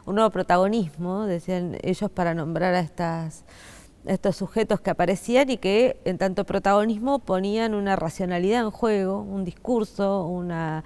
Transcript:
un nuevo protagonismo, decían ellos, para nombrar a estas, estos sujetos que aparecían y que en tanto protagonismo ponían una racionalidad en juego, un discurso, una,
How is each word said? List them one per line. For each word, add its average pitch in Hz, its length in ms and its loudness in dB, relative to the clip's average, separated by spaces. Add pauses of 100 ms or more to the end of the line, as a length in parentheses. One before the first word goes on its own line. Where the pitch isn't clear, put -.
un 190 80 -2
nuevo 220 160 4
protagonismo, 185 960 0
decían 180 560 -4
ellos, 185 260 -2
para 170 240 -2
nombrar 165 400 0
a 180 60 2
estas, 165 640 -6 (600)
estos 190 300 0
sujetos 214 460 0
que 190 100 -2
aparecían 233 580 2
y 254 80 0
que 214 480 2
en 180 140 -2
tanto 190 260 -2
protagonismo 208 720 2
ponían 208 560 0
una 202 220 0
racionalidad 180 680 0
en 214 80 -2
juego, 202 520 0
un 196 220 -6
discurso, 196 840 -2
una, 165 580 -4